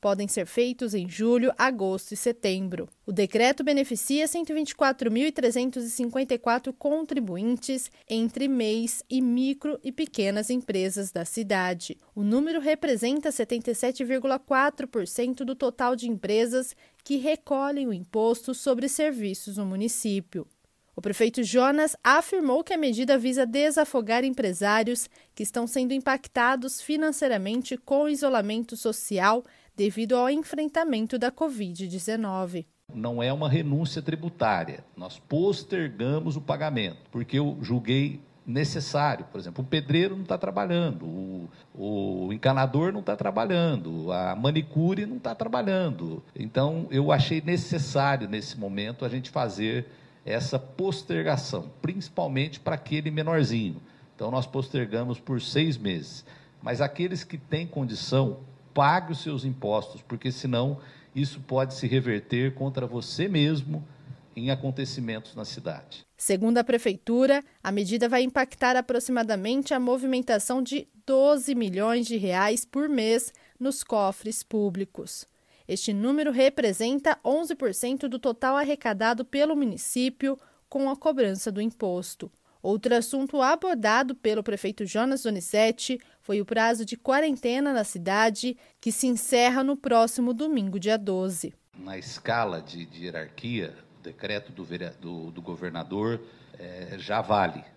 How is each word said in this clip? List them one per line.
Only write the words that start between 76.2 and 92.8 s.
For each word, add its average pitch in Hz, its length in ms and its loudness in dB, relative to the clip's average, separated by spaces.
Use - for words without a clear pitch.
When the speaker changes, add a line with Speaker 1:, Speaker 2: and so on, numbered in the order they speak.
Speaker 1:
representa 262 920 2
onze 311 320 0
por 214 180 0
cento 269 340 -2
do 247 100 -4
total 262 380 0
arrecadado 240 680 0
pelo 294 320 2
município 262 840 0
com 269 200 0
a 269 80 -2
cobrança 233 540 0
do 196 100 -4
imposto. 185 720 -4
Outro 208 320 2
assunto 269 460 0
abordado 254 720 4
pelo 214 280 0
prefeito 196 420 -4
Jonas 254 380 0
Donizete 220 760 0
foi 208 200 -2
o 202 40 0
prazo 226 400 2
de 214 100 -6
quarentena 277 800 0
na 233 120 2
cidade, 208 720 0
que 226 140 -2
se - 140 0
encerra 247 580 4
no 277 120 0
próximo 240 580 2
domingo, 226 440 -2
dia 214 200 0
doze. 185 560 -4
Speaker 2:
Na 95 180 -12
escala 101 640 -2
de, 82 240 -12